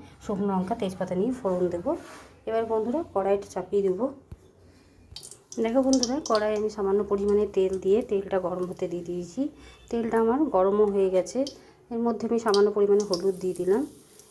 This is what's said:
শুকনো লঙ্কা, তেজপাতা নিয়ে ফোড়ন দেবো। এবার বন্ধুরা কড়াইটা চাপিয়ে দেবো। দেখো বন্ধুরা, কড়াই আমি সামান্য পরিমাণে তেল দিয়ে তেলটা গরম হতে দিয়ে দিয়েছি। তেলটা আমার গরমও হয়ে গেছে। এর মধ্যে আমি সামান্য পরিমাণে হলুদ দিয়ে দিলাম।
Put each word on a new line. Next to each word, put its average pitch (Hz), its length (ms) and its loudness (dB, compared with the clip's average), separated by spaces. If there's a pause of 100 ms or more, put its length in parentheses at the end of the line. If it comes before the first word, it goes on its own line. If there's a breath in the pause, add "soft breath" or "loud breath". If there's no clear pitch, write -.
(220 loud breath)
শুকনো 202 260 -4
লঙ্কা, 190 280 0
তেজপাতা 185 400 -4
নিয়ে 214 160 0
ফোড়ন 185 380 -2
দেবো। 175 220 -4 (540 loud breath)
এবার 220 200 0
বন্ধুরা 226 340 0 (120)
কড়াইটা 196 360 0
চাপিয়ে 196 340 -2
দেবো। 190 240 0 (1500 soft breath)
দেখো 226 240 2
বন্ধুরা, 254 340 2 (120)
কড়াই 214 300 2
আমি 214 120 -2
সামান্য 202 340 0
পরিমাণে 202 440 2
তেল 190 320 0
দিয়ে 190 220 2
তেলটা 196 380 -2
গরম 180 280 -2
হতে 180 200 -6
দিয়ে 175 200 -6
দিয়েছি। 175 340 -6 (460 loud breath)
তেলটা 226 320 -2
আমার 226 260 4
গরমও 202 460 4
হয়ে 196 180 2
গেছে। 185 300 0 (520 loud breath)
এর 233 80 -4
মধ্যে 233 280 -2
আমি 226 120 0
সামান্য 208 320 4
পরিমাণে 202 320 4
হলুদ 185 360 0
দিয়ে 180 200 -4
দিলাম। 190 220 2 (500 loud breath)